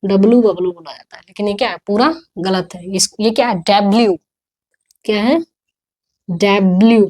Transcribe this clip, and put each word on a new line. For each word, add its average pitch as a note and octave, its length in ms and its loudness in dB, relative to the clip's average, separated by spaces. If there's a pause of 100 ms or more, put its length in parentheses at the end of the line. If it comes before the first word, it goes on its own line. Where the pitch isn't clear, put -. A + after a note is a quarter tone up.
डब्लू G3+ 360 4
बबलू F#3 300 0
बोला E3+ 200 -14
जाता - 260 -20
है, - 100 -20
लेकिन G3+ 200 -8
ये G#3 60 -4
क्या G#3+ 160 -4
है? F3 80 -8 (100)
पूरा A#3+ 260 0 (240)
गलत F#3 380 -4
है। F3+ 200 -14
इस, F#3 240 -4
ये A3 120 0
क्या A#3+ 160 0
है? A#3 80 -2
डब्ल्यू। G3+ 600 0 (880)
क्या G#3 200 -4
है? C4+ 160 2 (920)
डब्ल्यू। G3+ 800 2